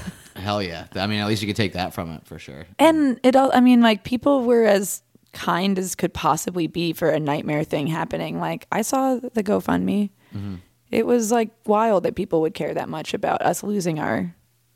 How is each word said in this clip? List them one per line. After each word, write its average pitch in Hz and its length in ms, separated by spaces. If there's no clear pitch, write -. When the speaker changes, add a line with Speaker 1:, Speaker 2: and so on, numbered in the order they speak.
Speaker 1:
<laughs> - 220
Speaker 2:
Hell 104 260
yeah. 82 240
I 98 120
mean, 104 120
at 104 80
least 104 140
you 104 60
could 101 80
take 98 180
that 87 220
from 82 160
it - 160
for 80 100
sure. 69 280
Speaker 1:
And 277 460
it 262 120
all, 269 180
I 254 80
mean, 247 200
like, 220 220
people 262 400
were 233 200
as 196 380
kind 185 480
as 185 160
could 175 180
possibly 165 540
be 170 260
for 160 160
a 151 100
nightmare 151 440
thing 156 240
happening. 160 520
Like, 165 320
I 220 120
saw 262 320
the 233 280
GoFundMe. 190 680
Speaker 2:
Mm-hmm. 101 200
Speaker 1:
It 226 160
was, 240 240
like, 226 180
wild 214 380
that 240 100
people 170 280
would 160 120
care 156 220
that 156 120
much 156 280
about - 260
us - 220
losing 180 340
our 170 380